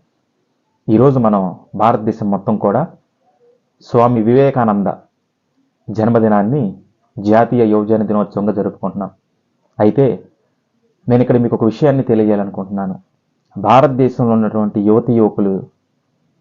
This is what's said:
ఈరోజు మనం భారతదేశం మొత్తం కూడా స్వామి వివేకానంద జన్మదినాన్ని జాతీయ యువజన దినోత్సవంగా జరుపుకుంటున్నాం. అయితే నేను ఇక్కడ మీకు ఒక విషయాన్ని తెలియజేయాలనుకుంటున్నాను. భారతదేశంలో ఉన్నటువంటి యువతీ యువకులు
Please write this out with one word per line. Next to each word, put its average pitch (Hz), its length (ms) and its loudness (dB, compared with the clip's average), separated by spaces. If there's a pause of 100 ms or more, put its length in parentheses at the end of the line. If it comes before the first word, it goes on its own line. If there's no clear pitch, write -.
(880)
ఈరోజు 127 300 4
మనం 101 380 -2 (180)
భారతదేశం 107 560 -2
మొత్తం 98 260 -2
కూడా 107 300 -2 (960)
స్వామి 120 400 0
వివేకానంద 117 640 2 (1040)
జన్మదినాన్ని 110 840 0 (420)
జాతీయ 113 460 2
యువజన 107 380 0
దినోత్సవంగా 104 500 -2
జరుపుకుంటున్నాం. 95 580 -6 (680)
అయితే 107 440 0 (840)
నేను 120 140 2
ఇక్కడ 123 140 2
మీకు 120 200 0
ఒక 113 80 -2
విషయాన్ని 135 380 0
తెలియజేయాలనుకుంటున్నాను. 101 920 -2 (640)
భారతదేశంలో 123 760 2
ఉన్నటువంటి 107 480 -2
యువతీ 110 320 2
యువకులు 101 540 0 (760)